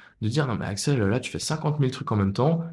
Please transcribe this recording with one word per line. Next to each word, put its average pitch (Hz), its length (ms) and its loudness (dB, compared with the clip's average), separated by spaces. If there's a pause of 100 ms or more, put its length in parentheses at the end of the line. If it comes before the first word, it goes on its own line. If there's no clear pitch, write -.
(200)
de 107 60 0
dire, « 139 200 0
Non, 117 80 -2
mais - 100 -4
Axel, 127 360 0
là, 104 180 2
tu - 120 -8
fais 87 80 -6
cinquante 151 400 -2
mille 135 120 2
trucs - 200 -6
en 113 40 2
même 98 180 2
temps, 160 280 2 (120)